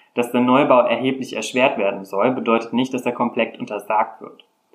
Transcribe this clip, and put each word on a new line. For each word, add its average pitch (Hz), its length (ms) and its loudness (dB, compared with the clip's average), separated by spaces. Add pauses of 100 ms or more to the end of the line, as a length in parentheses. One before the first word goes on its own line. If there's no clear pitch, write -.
(140)
Dass 120 180 -2
der 123 80 2
Neubau 127 400 6
erheblich 127 560 -2
erschwert 127 400 0
werden 98 300 -2
soll, 104 240 0
bedeutet 113 420 0
nicht, 127 220 -2
dass 131 100 -4
er 120 80 -2
komplett 113 480 -4
untersagt 107 640 -4
wird. - 240 -20 (280)